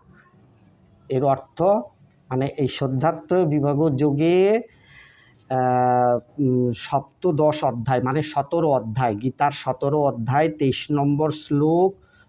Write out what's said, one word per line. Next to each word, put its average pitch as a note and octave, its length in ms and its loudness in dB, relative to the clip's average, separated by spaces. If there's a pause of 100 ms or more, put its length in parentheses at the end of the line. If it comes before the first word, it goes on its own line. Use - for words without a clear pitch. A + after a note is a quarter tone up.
(1080)
এর C3+ 140 0
অর্থ C3+ 380 -2 (680)
মানে C3 280 -2
এই C#3 100 0
শ্রদ্ধাত্রয় D#3+ 760 -2
বিভাগ D3 500 0
যোগে, E3+ 680 2 (880)
আহ, B2 920 2
উম, B2+ 340 2
সপ্তদশ D3+ 880 -2
অধ্যায় B2 380 0
মানে C3+ 220 0
সতেরো D3+ 480 -2
অধ্যায়, A#2 440 0
গীতার C3 360 -2
সতেরো C#3 500 -2
অধ্যায় C3+ 480 0
তেইশ C#3 420 -2
নম্বর C#3+ 400 0
শ্লোক, D#3 640 0 (340)